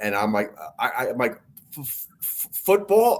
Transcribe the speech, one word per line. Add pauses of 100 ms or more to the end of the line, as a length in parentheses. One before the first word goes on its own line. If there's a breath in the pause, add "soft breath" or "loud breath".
And
I'm
like, (240)
I,
I,
I'm
like, (380)
F-,
f-, (140)
f-,
football?